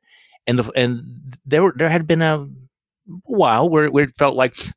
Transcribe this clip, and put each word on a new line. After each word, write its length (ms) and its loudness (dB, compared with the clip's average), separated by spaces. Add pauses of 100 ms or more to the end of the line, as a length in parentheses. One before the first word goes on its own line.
(460)
And 120 0
the, 180 -2
and 720 -4
there 160 2
were, 140 2
there 120 0
had 180 0
been 160 2
a 260 -2 (760)
while 440 2
where, 220 2
where 140 2
it 140 -10
felt 180 2
like 200 0 (200)